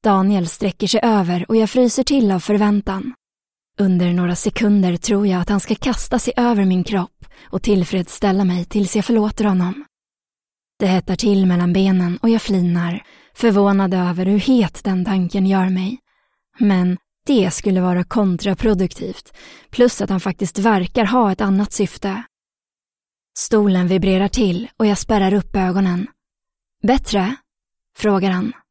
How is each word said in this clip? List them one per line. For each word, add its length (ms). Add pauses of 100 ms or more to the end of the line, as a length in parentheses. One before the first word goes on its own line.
Daniel 440
sträcker 380
sig 160
över 460
och 80
jag 140
fryser 340
till 260
av 100
förväntan. 760 (640)
Under 340
några 240
sekunder 600
tror 300
jag 140
att 80
han 120
ska 140
kasta 440
sig 180
över 280
min 200
kropp 400 (180)
och 200
tillfredsställa 840
mig 200
tills 320
jag 80
förlåter 400
honom. 400 (960)
Det 80
hettar 300
till 300
mellan 260
benen 500
och 60
jag 140
flinar, 640 (280)
förvånad 600
över 320
hur 120
het 460
den 200
tanken 420
gör 220
mig. 300 (600)
Men 400 (280)
det 240
skulle 300
vara 240
kontraproduktivt, 1300 (340)
plus 300
att 100
han 100
faktiskt 380
verkar 480
ha 260
ett 80
annat 320
syfte. 500 (1160)
Stolen 480
vibrerar 420
till 480
och 100
jag 120
spärrar 360
upp 220
ögonen. 500 (760)
"Bättre?" 540 (600)
frågar 340
han. 220 (180)